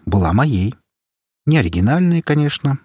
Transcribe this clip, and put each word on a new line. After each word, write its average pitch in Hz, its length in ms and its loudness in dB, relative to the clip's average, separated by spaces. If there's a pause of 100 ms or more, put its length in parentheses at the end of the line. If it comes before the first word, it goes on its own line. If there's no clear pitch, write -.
была 90 280 0
моей. 113 420 0 (720)
Не 156 120 4
оригинальная, 139 640 0
конечно, 147 640 -2